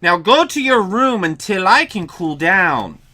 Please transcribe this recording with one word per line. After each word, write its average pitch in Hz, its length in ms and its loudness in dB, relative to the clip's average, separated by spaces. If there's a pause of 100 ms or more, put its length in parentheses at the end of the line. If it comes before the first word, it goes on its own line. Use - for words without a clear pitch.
Now 175 140 2
go 226 280 4
to - 160 -6
your 262 220 2
room 226 400 -2
until 185 460 -2
I 262 160 4
can 180 240 -8
cool 160 260 -6
down. 151 640 0 (160)